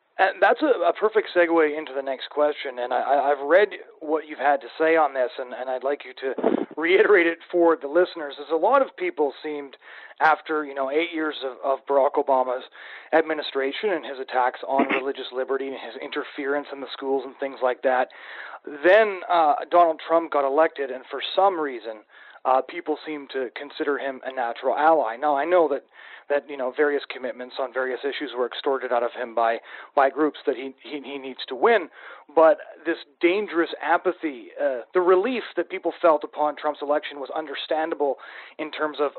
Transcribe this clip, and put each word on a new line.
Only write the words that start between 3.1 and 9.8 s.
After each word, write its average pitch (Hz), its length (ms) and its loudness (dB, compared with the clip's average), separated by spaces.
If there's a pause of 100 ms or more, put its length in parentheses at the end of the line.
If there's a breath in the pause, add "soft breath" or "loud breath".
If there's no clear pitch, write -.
I've 139 100 0
read 180 280 4 (320)
what 156 280 -2
you've 147 120 -12
had 139 200 2
to 120 60 -14 (100)
say 160 200 4
on 143 180 2
this, 123 240 0
and, 127 160 -8
and 127 160 -8
I'd 127 140 -4
like 143 200 -4
you 127 100 -18
to - 520 -2 (100)
reiterate 185 500 4
it 165 120 -2 (120)
for 170 240 4
the 143 140 -6
listeners. 160 500 0
As 143 140 -12
a 165 40 2
lot 240 260 4
of - 160 -6
people 165 340 -2 (100)
seemed, 143 360 -10 (420 loud breath)